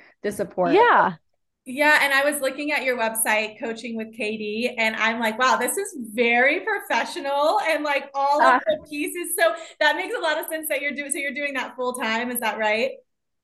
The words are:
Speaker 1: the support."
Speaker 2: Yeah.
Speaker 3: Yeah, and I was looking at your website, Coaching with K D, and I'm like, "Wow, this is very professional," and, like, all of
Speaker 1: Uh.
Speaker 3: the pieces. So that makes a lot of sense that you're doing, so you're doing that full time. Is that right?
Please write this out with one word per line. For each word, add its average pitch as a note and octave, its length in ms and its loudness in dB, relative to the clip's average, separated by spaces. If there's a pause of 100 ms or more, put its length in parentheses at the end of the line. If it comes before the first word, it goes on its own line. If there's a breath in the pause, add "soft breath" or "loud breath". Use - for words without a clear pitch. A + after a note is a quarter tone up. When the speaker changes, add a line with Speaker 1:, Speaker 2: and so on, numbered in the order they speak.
(220 loud breath)
Speaker 1:
the G3+ 80 -2
support." F#3 440 -2
Speaker 2:
Yeah. F#4 400 6 (500)
Speaker 3:
Yeah, D4 380 4
and C#4 100 2
I C#4 180 4
was C#4+ 120 -4
looking C#4+ 300 -2
at B3+ 120 -2
your B3+ 140 0
website, A3 600 -2
Coaching A#3 380 -8
with A3 180 -8
K A3 220 -4
D, A3 400 -4
and A3 200 0
I'm A3+ 220 0
like, A3 200 -2
"Wow, B3 180 4
this B3 220 -2
is G4 180 -6 (160)
very A#3+ 480 4
professional," D4+ 1000 0
and, D#4+ 220 0
like, C#4 300 -2
all C#4 300 2
of C4 140 8
Speaker 1:
Uh. C#4+ 100 2
Speaker 3:
the D4+ 200 -2
pieces. F4 520 -6
So E4+ 160 4 (260 loud breath)
that D4+ 160 4
makes F#4 180 -6
a B4 60 -4
lot D#4+ 180 0
of D#4+ 100 -6
sense D#4 200 -6
that C#4+ 140 -2
you're C#4+ 100 -4
doing, C#4+ 180 -8
so - 60 -4
you're C#4+ 160 -4
doing C#4+ 220 -4
that B3+ 200 -6
full B3 200 -4
time. A#3+ 360 -4
Is A#3+ 100 -4
that A3 180 0
right? A3 320 0 (540)